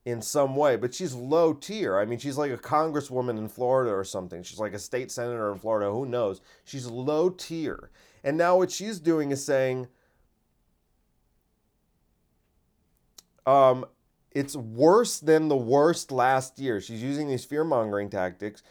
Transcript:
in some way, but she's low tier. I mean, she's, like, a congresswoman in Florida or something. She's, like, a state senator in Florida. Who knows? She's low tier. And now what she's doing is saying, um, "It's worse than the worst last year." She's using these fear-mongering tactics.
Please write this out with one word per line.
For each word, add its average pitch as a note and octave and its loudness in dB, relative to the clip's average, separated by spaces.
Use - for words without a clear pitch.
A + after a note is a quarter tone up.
in A#2 -6
some C3+ 0
way, C#3+ 4
but B2+ -4
she's D#3+ -8
low D#3 2
tier. D3 -2
I G#2 2
mean, A#2 -6
she's, C#3 -6
like, D3 -2
a A#2+ -6
congresswoman C3+ -2
in G#2+ -6
Florida B2 0
or G2 -2
something. F2+ -10
She's, - -18
like, G#2+ -4
a G#2 -10
state B2+ -6
senator A#2 -4
in G2 -8
Florida. G#2 0
Who B2 -4
knows? A#2 -2
She's C3 -12
low C#3+ 0
tier. E3 -6
And C#3+ 0
now F3 6
what F#3 4
she's G3 -8
doing D#3 0
is C#3 -4
saying, C3 0
um, C3 6
"It's C#3 -4
worse C#3+ 4
than D#3 4
the D3 2
worst C#3+ 2
last C3 2
year." B2 -2
She's A2 -10
using C#3+ -4
these B2+ -4
fear-mongering A#2 0
tactics. F#2+ -6